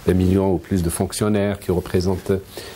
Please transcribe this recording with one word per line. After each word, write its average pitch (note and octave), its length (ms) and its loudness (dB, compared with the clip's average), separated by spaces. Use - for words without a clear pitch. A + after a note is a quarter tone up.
des F2 60 4
millions F#2+ 400 4
ou E2+ 40 2
plus F#2 260 -2
de E2+ 60 0
fonctionnaires, G2+ 720 0
qui - 120 -4
représente F2+ 600 0